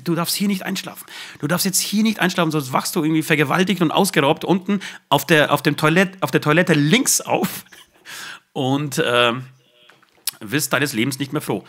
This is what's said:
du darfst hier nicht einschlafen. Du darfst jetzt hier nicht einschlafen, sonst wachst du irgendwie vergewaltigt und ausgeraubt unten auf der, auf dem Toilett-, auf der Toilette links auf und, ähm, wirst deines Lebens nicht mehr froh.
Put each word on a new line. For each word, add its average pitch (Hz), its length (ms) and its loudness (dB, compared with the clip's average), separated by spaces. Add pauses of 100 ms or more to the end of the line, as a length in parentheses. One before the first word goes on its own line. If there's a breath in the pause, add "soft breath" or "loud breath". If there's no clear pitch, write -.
du 170 100 0
darfst 170 200 -2
hier 202 140 -2
nicht 190 160 -2
einschlafen. 185 400 -10 (360 loud breath)
Du 147 60 -4
darfst 170 180 0
jetzt 190 160 0
hier 214 220 0
nicht 220 180 0
einschlafen, 175 300 0
sonst 139 220 -2
wachst - 220 -2
du 170 80 0
irgendwie 156 200 0
vergewaltigt 165 580 0
und 156 100 2
ausgeraubt 165 540 0
unten 190 360 0 (280 loud breath)
auf 139 180 2
der, 151 260 4
auf 143 100 2
dem 147 140 0
Toilett-, 180 460 2
auf 143 80 0
der 160 100 2
Toilette 165 340 4
links 156 460 2
auf - 440 -2 (880 loud breath)
und, 139 520 -2
ähm, 120 400 2 (960)
wirst 110 320 -4
deines 139 200 2
Lebens 127 260 -2
nicht 139 140 -8
mehr 147 100 -4
froh. 107 260 -4